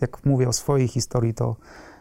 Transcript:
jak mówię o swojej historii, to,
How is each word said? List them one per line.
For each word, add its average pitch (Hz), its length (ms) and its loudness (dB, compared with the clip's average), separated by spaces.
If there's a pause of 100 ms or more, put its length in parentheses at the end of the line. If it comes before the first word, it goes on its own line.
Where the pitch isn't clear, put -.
jak - 240 -4
mówię 127 240 2
o 117 40 0
swojej 135 340 0
historii, 117 460 -2
to, 117 220 -2 (460)